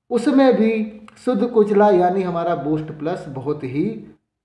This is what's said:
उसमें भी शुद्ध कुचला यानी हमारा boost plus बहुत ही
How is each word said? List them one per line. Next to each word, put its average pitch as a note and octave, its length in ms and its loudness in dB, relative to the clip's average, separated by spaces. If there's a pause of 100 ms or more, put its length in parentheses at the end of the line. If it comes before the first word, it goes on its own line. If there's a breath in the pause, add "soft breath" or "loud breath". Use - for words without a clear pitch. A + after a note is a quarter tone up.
उसमें B3+ 460 4
भी A3 460 -2 (240)
शुद्ध A3+ 220 0
कुचला G#3 420 4
यानी F#3 340 2
हमारा E3+ 320 -4
boost D#3 300 -4
plus D#3+ 420 -8
बहुत C#3 360 -8
ही E3+ 520 -6 (300)